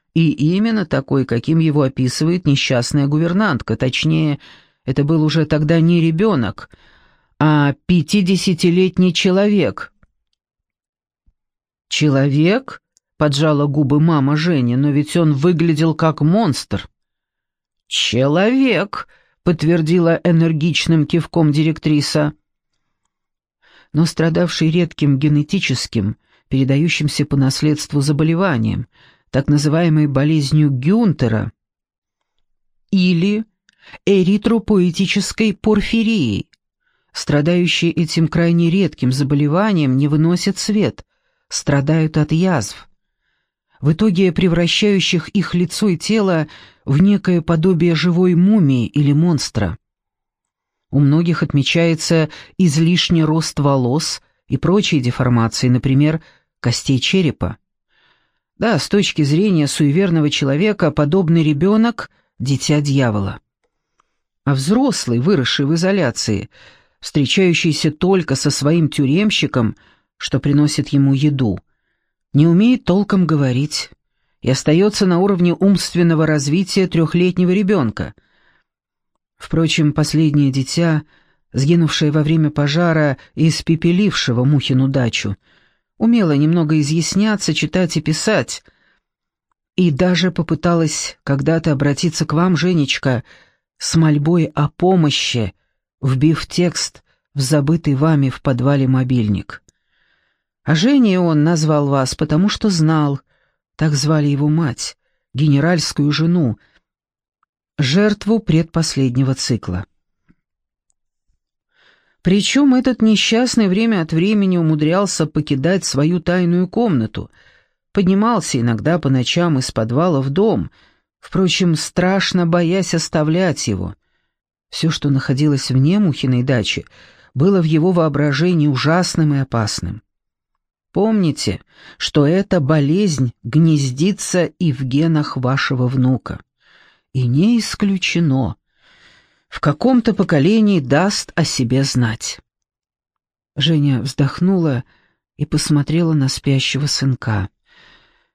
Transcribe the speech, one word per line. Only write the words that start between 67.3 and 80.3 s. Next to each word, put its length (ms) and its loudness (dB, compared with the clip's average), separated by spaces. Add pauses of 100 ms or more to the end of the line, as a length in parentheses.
только 440 0
со 160 -2
своим 380 0
тюремщиком, 880 0 (420)
что 220 -4
приносит 480 0
ему 240 2
еду, 460 0 (720)
не 140 4
умеет 380 2
толком 420 2
говорить 640 -2 (500)
и 100 -2
остается 540 0
на 140 2
уровне 340 0
умственного 720 0
развития 600 0
трехлетнего 640 0
ребенка. 640 -2 (1200)
Впрочем, 560 0
последнее 580 0